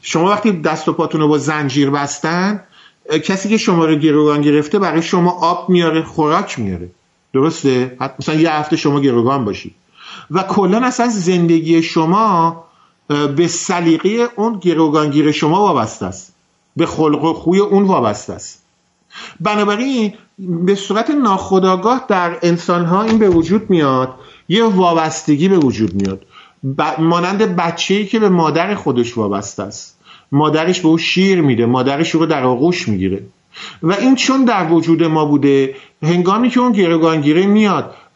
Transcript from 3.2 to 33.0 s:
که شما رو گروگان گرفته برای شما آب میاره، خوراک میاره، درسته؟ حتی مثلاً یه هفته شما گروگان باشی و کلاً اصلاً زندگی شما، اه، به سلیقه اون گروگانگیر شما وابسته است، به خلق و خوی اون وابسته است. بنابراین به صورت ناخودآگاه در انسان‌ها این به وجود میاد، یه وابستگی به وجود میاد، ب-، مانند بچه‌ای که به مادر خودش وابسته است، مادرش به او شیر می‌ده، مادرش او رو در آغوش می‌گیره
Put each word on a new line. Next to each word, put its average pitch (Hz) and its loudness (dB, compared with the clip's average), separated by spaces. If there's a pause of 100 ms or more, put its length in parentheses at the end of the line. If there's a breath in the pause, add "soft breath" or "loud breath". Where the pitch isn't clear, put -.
که 220 2
شما 180 2
رو 156 2
گروگان 147 2
گرفته 147 2
برای 165 0
شما 175 2
آب 175 -2
میاره، 165 2
خوراک 151 -2
میاره، 92 -6 (460)
درسته؟ 131 0
حتی 135 -8
مثلاً 156 -4
یه 160 2
هفته 156 -2
شما 143 0
گروگان 131 2
باشی - -8 (560 loud breath)
و 185 -2
کلاً 202 0
اصلاً 240 -2
زندگی 170 2
شما، 165 0 (460 soft breath)
اه، 147 0
به 151 0
سلیقه 180 0
اون 214 -2
گروگانگیر 151 2
شما 165 0
وابسته 147 -2
است، - -14 (420)
به 170 0
خلق 147 0
و 160 0
خوی 165 0
اون 202 2
وابسته 123 0
است. - -16 (760 loud breath)
بنابراین 208 0 (240 loud breath)
به 180 0
صورت 214 -4
ناخودآگاه 196 0
در 180 -2
انسان‌ها 175 0
این 220 2
به 214 4
وجود 180 2
میاد، 131 2 (340 loud breath)
یه 220 2
وابستگی 165 0
به 190 4
وجود 107 0
میاد، 98 -4 (520 loud breath)
ب-، 156 -4
مانند 180 0
بچه‌ای 175 -2
که 226 -2
به 214 2
مادر 170 0
خودش 123 -2
وابسته 101 -6
است، - -14 (340 soft breath)
مادرش 156 0
به 160 2
او 165 4
شیر 185 0
می‌ده، 120 2
مادرش 135 -2
او 160 2
رو 165 2
در 151 -2
آغوش 127 0
می‌گیره 98 -4 (600 loud breath)